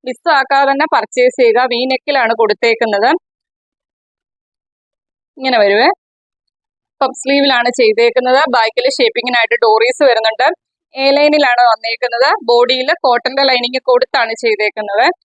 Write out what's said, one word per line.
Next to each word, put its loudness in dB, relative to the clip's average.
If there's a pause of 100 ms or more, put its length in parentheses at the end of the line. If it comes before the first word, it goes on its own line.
മിസ് -6 (100)
ആക്കാതെ 0
തന്നെ 0 (100)
പർച്ചേസ് 0
ചെയ്യുക. 4 (120)
വി -4 (120)
നെക്കിലാണ് -2
കൊടുത്തേക്കുന്നത്. 0 (2250)
ഇങ്ങനെ -2
വരുവേ. 2 (1120)
പഫ് -4
സ്ലീവിലാണ് 0 (100)
ചെയ്തേക്കുന്നത്. 2 (140)
ബാക്കിൽ -2
ഷേപ്പിങ്ങിനായിട്ട് -2 (100)
ഡോറീസ് 2
വരുന്നുണ്ട്. 0 (480)
എ -4 (100)
ലൈനിലാണ് 2 (100)
വന്നേക്കുന്നത്. -2 (140)
ബോഡിയിൽ 0 (140)
കോട്ടന്റെ 0
ലൈനിങ് -4 (100)
കൊടുത്താണ് 0 (100)
ചെയ്തേക്കുന്നത്. -2 (200)